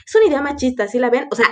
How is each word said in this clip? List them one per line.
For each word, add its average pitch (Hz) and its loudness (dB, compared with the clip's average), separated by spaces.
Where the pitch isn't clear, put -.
Es - -2
una 440 6
idea 285 0
machista, 254 -4
¿sí 247 -4
la 247 0
ven? 277 0
O - -6
sea, 226 2